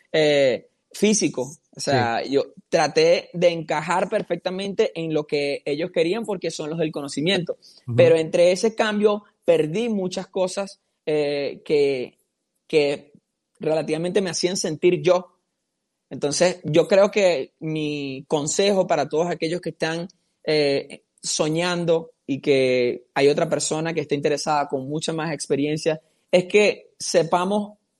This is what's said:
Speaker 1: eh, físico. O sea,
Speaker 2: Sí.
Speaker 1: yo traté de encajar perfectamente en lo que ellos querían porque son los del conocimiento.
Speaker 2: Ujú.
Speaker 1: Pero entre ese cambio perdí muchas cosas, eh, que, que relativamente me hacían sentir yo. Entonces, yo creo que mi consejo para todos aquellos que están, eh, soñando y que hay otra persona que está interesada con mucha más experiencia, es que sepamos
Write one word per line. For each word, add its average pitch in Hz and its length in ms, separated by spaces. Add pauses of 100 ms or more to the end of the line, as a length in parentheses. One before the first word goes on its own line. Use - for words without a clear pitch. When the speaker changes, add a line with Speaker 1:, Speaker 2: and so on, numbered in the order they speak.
(120)
Speaker 1:
eh, 143 560 (240)
físico. 196 500 (340)
O 151 40
sea, 120 440
Speaker 2:
Sí. 117 80
Speaker 1:
yo 139 140 (220)
traté 160 640
de 175 160
encajar 170 600
perfectamente 185 880
en 165 160
lo 151 120
que 143 380
ellos 147 280
querían 175 320
porque 190 260
son 156 200
los 165 80
del 160 140
conocimiento. 160 680 (280)
Speaker 2:
Ujú. 117 100
Speaker 1:
Pero 165 200
entre 175 360
ese 220 220
cambio 208 500 (200)
perdí 165 440
muchas 185 400
cosas, 190 520 (260)
eh, 147 580
que, 139 540 (480)
que 143 460 (460)
relativamente 160 640
me 180 80
hacían 180 260
sentir 175 460
yo. 180 340 (720)
Entonces, 147 560
yo 156 240
creo 202 220
que 180 500
mi 147 680
consejo 185 600
para 156 220
todos 160 200
aquellos 165 320
que 165 100
están, 165 380 (360)
eh, 147 600 (180)
soñando 165 920 (140)
y 135 140
que 127 640 (100)
hay 139 140
otra 160 200
persona 160 440
que 160 80
está 147 140
interesada 147 540
con 135 200
mucha 160 240
más 160 200
experiencia, 151 680 (320)
es 180 140
que 202 520
sepamos 190 800 (220)